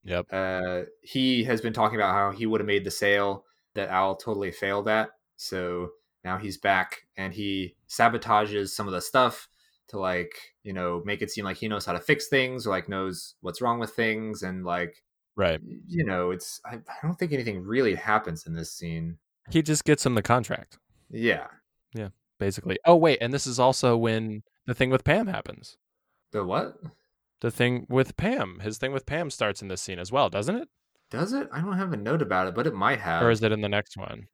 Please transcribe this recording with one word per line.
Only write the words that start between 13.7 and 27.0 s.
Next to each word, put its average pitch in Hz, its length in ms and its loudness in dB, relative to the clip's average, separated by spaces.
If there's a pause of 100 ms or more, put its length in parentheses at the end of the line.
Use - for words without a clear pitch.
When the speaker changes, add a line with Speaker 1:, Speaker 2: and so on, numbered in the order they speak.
Speaker 2:
with 113 120 -4
things. 110 520 -2
And, 92 220 -6
like, 87 380 -4 (320)
Speaker 1:
Right. 85 280 2
Speaker 2:
y-, - 140 -14 (100)
you 170 160 0
know, 90 280 0
it's, - 340 -8
I, 120 100 -12
I - 260 -16
don't 165 160 -2
think 175 140 -4
anything 113 320 -2
really 110 320 2
happens 107 500 0
in 80 80 -8
this 82 180 -6
scene. 82 460 -8 (320)
Speaker 1:
He 160 140 4
just 151 220 0
gets 151 200 4
him 127 80 4
the 110 80 4
contract. - 560 0 (320)
Speaker 2:
Yeah. 113 380 0 (480)
Speaker 1:
Yeah, 107 140 -6 (300)
basically. 95 460 0
Oh, 170 120 12
wait, 156 220 6
and 120 140 0
this 139 140 -2
is 127 120 -2
also 127 380 6
when 110 460 0 (240)
the 123 80 -2
thing 131 160 2
with 131 120 4
Pam 185 220 4
happens. - 520 -8 (540)
Speaker 2:
The 104 140 -4
what? 110 320 -2 (640)